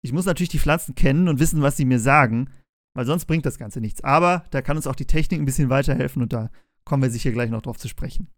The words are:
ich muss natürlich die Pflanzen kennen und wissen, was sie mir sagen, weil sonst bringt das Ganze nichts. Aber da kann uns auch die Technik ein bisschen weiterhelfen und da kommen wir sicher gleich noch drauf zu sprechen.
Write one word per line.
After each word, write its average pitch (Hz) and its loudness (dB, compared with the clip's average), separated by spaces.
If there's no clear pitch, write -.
ich 117 -6
muss 175 -2
natürlich 175 0
die 147 0
Pflanzen 151 0
kennen 160 4
und 143 2
wissen, 160 2
was 139 2
sie 143 0
mir 127 4
sagen, 127 4
weil 127 -4
sonst 165 -2
bringt 160 -2
das 135 -4
Ganze 113 -10
nichts. - -6
Aber 170 2
da 139 -2
kann 151 -2
uns 147 -6
auch 131 -4
die 131 -8
Technik 156 2
ein 147 0
bisschen 135 0
weiterhelfen 135 0
und 117 -2
da 113 -6
kommen 139 0
wir 131 2
sicher 120 -2
gleich 117 -2
noch 113 -6
drauf 113 -10
zu - -12
sprechen. - -6